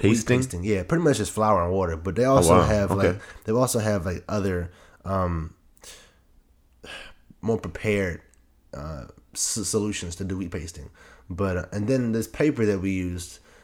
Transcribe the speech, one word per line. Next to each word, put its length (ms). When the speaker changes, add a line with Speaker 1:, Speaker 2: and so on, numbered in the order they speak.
Speaker 1:
wheat 140
Speaker 2:
pasting? 240
Speaker 1:
pasting. 240
Yeah, 180
pretty 220
much 140
just 120
flour 320
and 100
water. 240
But 200
they 80
Speaker 2:
Oh, 120
Speaker 1:
also 220
Speaker 2:
wow. 60
Speaker 1:
have, 260
Speaker 2:
Okay. 220
Speaker 1:
like, 80
they 80
also 260
have, 280
like, 220
other, 440
um, 500
more 180
prepared, 640
uh, 320
s-, 340
solutions 480
to 80
do 140
wheat 120
pasting. 400
But, 280
uh, 160
and 140
then 260
this 140
paper 400
that 140
we 100
used 480